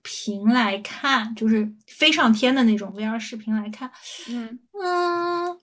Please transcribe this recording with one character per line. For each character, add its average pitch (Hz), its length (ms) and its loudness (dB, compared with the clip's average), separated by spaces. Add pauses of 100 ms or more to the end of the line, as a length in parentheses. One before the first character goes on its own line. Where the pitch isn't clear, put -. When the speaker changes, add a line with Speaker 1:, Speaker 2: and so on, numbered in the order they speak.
Speaker 1:
频 202 420 -6
来 220 320 4
看， 226 560 -2
就 220 140 0
是 214 200 2 (200)
飞 311 240 4
上 254 200 6
天 254 220 4
的 269 80 4
那 220 140 6
种 196 180 -8
V 208 100 -6
R 220 140 -4
视 220 160 -10
频 220 180 -6
来 208 160 -2
看， 254 220 -12 (380)
Speaker 2:
嗯。 233 320 -8 (220)
Speaker 1:
嗯， 349 800 -2